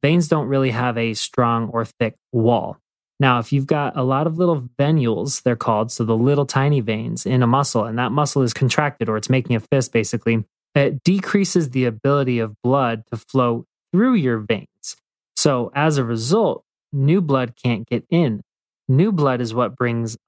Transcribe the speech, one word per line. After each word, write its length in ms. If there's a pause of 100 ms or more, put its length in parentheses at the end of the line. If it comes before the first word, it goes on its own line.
Veins 240
don't 220
really 240
have 260
a 160
strong 540
or 160
thick 320 (160)
wall. 440 (440)
Now, 200
if 120
you've 140
got 300
a 80
lot 240
of 100
little 300 (100)
venules, 640
they're 140
called, 340
so 140
the 120
little 300
tiny 320
veins 480
in 160
a 60
muscle, 340
and 160
that 140
muscle 300
is 120
contracted 540
or 80
it's 120
making 280
a 40
fist 300
basically, 540 (320)
it 260
decreases 680
the 140
ability 540
of 240
blood 480
to 60
flow 480 (280)
through 220
your 240
veins. 580 (380)
So 400
as 240
a 60
result, 580 (300)
new 280
blood 400
can't 280
get 200
in. 320 (460)
New 240
blood 300
is 120
what 220
brings 420 (120)